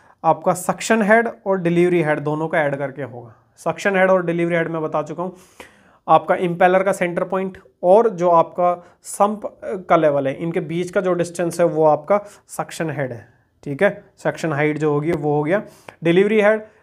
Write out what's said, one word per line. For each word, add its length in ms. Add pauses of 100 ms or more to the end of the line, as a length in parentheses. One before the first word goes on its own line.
(240)
आपका 300
सक्शन 480
हेड 260 (180)
और 140
डिलीवरी 420
हेड 180
दोनों 280
का 120
ऐड 160
करके 260
होगा। 320 (240)
सक्शन 380
हेड 140
और 160
डिलीवरी 300
हेड 140
मैं 120
बता 200
चुका 200
हूँ, 120 (720)
आपका 300
इम्पेलर 460
का 100
सेंटर 340
पॉइंट 320 (260)
और 260
जो 200
आपका 440 (300)
सम्प 480 (360)
का 80
लेवल 320
है, 80
इनके 260
बीच 280
का 100
जो 140
डिस्टेंस 460
है 80
वो 180
आपका 380 (240)
सक्शन 420
हेड 220
है, 160 (360)
ठीक 180
है, 220 (140)
सक्शन 340
हाइट 260
जो 140
होगी 200
वो 240
हो 60
गया। 200 (400)
डिलीवरी 400
हेड 220 (180)